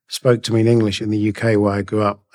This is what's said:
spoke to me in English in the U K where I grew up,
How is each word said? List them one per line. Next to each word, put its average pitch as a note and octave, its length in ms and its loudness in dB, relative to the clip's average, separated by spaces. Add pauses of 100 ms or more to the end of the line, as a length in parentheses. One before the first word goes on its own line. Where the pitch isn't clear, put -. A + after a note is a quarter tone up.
spoke A#2+ 360 0
to A2+ 100 -6
me A2+ 80 2
in A2 60 2
English A2 340 2
in A2 80 -6
the G#2+ 80 -2
U G#2 160 -2
K A2+ 240 0
where G2+ 160 2
I G2+ 80 -2
grew G#2+ 200 -4
up, G#2 220 -2 (120)